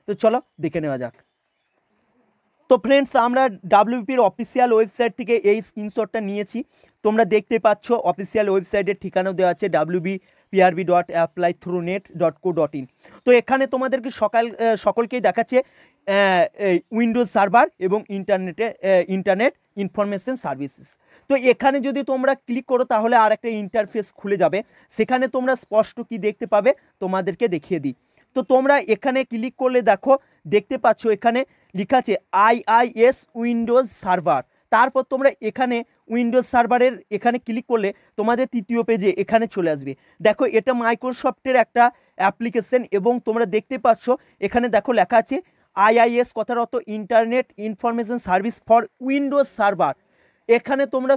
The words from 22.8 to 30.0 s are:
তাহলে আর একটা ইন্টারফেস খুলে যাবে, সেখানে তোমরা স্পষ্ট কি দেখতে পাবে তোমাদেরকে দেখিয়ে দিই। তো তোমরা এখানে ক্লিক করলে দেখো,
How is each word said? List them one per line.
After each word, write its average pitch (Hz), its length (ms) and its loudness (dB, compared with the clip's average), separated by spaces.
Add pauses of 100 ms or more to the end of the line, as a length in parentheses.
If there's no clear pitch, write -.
তাহলে 226 320 2
আর 214 120 4
একটা 240 120 -8 (140)
ইন্টারফেস 208 440 -4 (140)
খুলে 202 220 -4
যাবে, 165 160 2 (380)
সেখানে 254 280 0 (120)
তোমরা 262 180 0 (100)
স্পষ্ট 214 320 0 (120)
কি 226 80 -10 (100)
দেখতে 208 280 -6
পাবে 208 160 4 (320)
তোমাদেরকে 190 520 -4
দেখিয়ে 165 300 -4
দিই। 135 100 -6 (400)
তো 262 60 -2 (120)
তোমরা 262 220 4 (200)
এখানে 262 260 -2 (100)
ক্লিক 233 320 -8
করলে 254 180 0 (100)
দেখো, 202 220 2 (420)